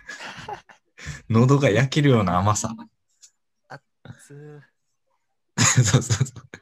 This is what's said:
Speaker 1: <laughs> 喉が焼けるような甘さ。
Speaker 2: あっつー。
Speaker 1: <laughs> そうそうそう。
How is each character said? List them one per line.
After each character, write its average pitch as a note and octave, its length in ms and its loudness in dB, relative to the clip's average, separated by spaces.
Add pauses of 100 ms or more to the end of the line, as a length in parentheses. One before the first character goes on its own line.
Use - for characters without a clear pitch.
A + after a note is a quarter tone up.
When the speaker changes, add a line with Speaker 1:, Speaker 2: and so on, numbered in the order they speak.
(580)
Speaker 1:
<laughs> - 720 -18
喉 B2+ 300 4
が C3+ 100 2
焼 A#2+ 180 2
け D3 140 0
る C#3+ 80 4
よ A2+ 120 4
う - 20 -2
な F2 140 0
甘 G#2 180 0
さ。 A2+ 180 -8 (960)
Speaker 2:
あ C#3 80 -20
っ - 60 -20 (380)
つ - 140 -20
ー。 D3 260 -20 (960)
Speaker 1:
<laughs> - 280 2
そ G#2+ 140 2
う - 40 0
そ - 220 -2
う - 20 0
そ - 80 -12
う。 - 80 -20 (200)